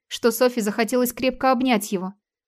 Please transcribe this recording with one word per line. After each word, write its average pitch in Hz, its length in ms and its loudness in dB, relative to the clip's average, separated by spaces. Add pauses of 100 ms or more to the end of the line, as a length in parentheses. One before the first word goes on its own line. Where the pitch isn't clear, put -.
что - 240 0
Софи 247 300 2
захотелось 240 520 0
крепко 254 380 0
обнять 247 400 0
его, 185 240 -6 (320)